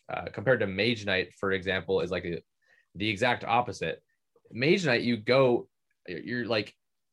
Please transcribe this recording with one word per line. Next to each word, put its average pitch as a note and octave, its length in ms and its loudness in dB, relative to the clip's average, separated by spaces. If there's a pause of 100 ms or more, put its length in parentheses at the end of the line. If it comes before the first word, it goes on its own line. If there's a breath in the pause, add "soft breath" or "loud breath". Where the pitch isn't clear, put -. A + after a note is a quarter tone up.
(140)
uh, - 200 -6
compared A2+ 260 2
to G#2+ 80 0
Mage G2+ 380 0
Knight, F#2+ 340 0
for G2 140 0
example, F#2 480 0
is, F2 100 -2
like, F2+ 140 -4
a, E2+ 160 -6 (540 soft breath)
the G#2+ 140 -2
exact A#2 340 0
opposite. G2+ 580 -2 (500)
Mage E3 340 2
Knight, A#2 160 2
you A#2+ 160 0
go, B2 500 4 (400)
you're, G2+ 380 -8
like, G#2+ 280 -2 (400)